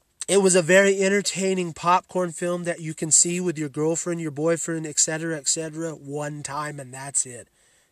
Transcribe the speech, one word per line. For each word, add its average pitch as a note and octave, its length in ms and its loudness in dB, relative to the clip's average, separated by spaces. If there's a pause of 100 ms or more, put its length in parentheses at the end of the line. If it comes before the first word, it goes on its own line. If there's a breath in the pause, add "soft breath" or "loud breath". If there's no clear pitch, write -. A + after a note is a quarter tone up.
(280)
It G3 140 4
was F#3 140 6
a E3 60 6
very F#3+ 400 6
entertaining F#3+ 680 0
popcorn F3 640 0
film F3 320 -4
that E3+ 160 -4
you D#3 120 -6
can D#3+ 180 -4
see F3 280 4
with F3 180 -2
your D3+ 120 -4
girlfriend, D#3+ 500 -2
your D#3+ 120 -6
boyfriend, D#3+ 540 -2
et D3+ 140 -4
cetera, D#3+ 380 -2
et C3+ 100 -10
cetera, D#3+ 440 -4
one D3 520 -8
time, D3 380 -6
and B2+ 120 -16
that's C3+ 320 -4
it. A#2+ 220 -16 (440)